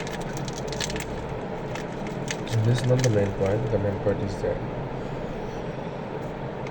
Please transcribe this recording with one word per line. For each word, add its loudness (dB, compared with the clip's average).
this 6
is 4
not -
the 8
main 6
point. 4
The 4
main 0
point 2
is -4
that 2